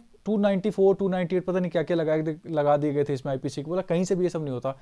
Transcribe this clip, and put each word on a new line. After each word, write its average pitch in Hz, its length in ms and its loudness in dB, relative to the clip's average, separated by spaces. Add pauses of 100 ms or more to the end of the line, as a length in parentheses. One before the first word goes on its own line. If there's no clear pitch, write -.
(240)
टू 208 140 0
नाइंटी 196 320 2
फ़ोर, 196 240 4
टू 190 140 0
नाइंटी 185 280 0
एट, 180 80 0
पता 185 140 0
नहीं 180 120 0
क्या-क्या 170 260 0
लगा 156 200 2
दे-, 156 340 -4
लगा 147 260 4
दिए 147 160 0
गए 143 120 2
थे 143 100 -2
इसमें 135 180 -6
आईपीसी 135 300 -6
के, 147 60 -10
बोला 180 140 -2
कहीं 180 220 0
से 190 100 0
भी 180 80 0
ये 175 80 2
सब 160 120 -6
नहीं 135 120 -6
होता, 135 260 -6